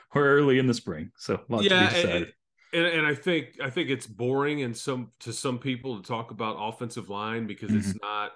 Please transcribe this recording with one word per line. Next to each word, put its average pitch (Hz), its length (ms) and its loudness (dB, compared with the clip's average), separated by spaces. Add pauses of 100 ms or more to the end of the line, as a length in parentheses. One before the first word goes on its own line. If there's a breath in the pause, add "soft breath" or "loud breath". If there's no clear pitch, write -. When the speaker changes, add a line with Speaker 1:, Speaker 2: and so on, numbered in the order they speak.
(140 loud breath)
Speaker 1:
we're 143 240 6
early 139 220 6
in 131 80 4
the 120 60 6
spring, 80 440 -8
so - 180 -2 (140)
a - 20 -8
lot 117 120 2
Speaker 2:
Yeah, 196 60 4
Speaker 1:
to 190 60 6
be 180 80 8
Speaker 2:
and, 185 120 4
Speaker 1:
decided. 175 380 0 (400 soft breath)
Speaker 2:
and, 170 120 4
and 165 220 2
I 147 80 2
think, 156 460 -2
I 135 100 -6
think 143 180 -2
it's 131 160 -2
boring 135 540 -2
in 120 160 -4
some, 127 340 -6 (120)
to 113 120 -10
some 123 240 -4
people 127 420 -6
to 95 80 -18
talk 117 240 -6
about 110 280 -6
offensive 110 500 -8
line 110 380 -6
because 104 260 -4
it's 101 160 0
Speaker 1:
Mm-hmm. 98 80 -4 (100)
Speaker 2:
not, 104 280 -6